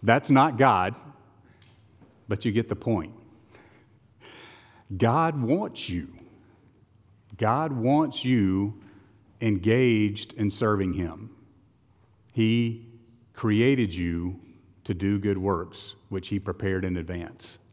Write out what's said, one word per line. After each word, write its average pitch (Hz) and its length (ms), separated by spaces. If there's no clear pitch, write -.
That's 117 280
not 135 260
God, 110 380
but 101 160
you 113 80
get 113 160
the - 80
point. 98 380
God 147 440
wants 151 480
you. 87 200
God 139 360
wants 135 520
you 101 500
engaged 110 920
in 104 160
serving 98 420
Him. 92 380
He 117 540
created 113 600
you 87 440
to - 100
do 98 240
good 98 200
works, 90 560
which 95 200
He 104 100
prepared 95 460
in 92 120
advance. 85 600